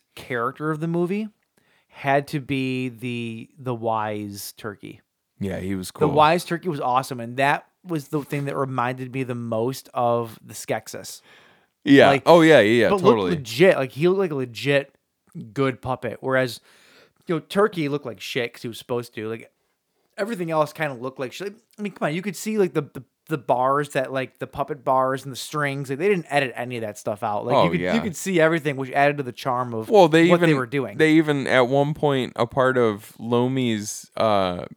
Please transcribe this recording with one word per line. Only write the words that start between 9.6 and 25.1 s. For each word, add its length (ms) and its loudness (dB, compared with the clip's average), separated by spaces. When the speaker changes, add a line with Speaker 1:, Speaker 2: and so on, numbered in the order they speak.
Speaker 1:
of 500 0
the 100 -20
Skeksis. 680 -10
Speaker 2:
Yeah. 260 10
Speaker 1:
Like, 160 2
Speaker 2:
Oh, 160 10
yeah, 180 10
yeah, 240 6
yeah, 60 4
Speaker 1:
but 120 2
Speaker 2:
totally. 300 4
Speaker 1:
looked 100 -2
legit. 360 4
Like, 140 -4
he 160 -2
looked 120 2
like 120 -2
a 40 -6
legit 600 -2
good 280 -2
puppet, 400 -8
whereas, 380 -2
you 80 -2
know, 60 -4
Turkey 480 0
looked 160 -6
like 160 -12
shit 320 -4
'cause 80 -20
he 60 -8
was 100 -10
supposed 380 -8
to. 140 -8
Like, 220 -12
everything 320 -6
else 240 0
kinda 220 -4
looked 240 -10
like 120 -6
shit. 220 -12
I 60 -16
mean, 100 -8
come 140 -6
on, 80 -4
you 80 -6
could 120 -6
see, 220 -6
like, 160 0
the, 80 -2
the, 220 -14
the 100 -4
bars 520 0
that, 220 -4
like, 280 -6
the 80 -8
puppet 360 -8
bars 400 2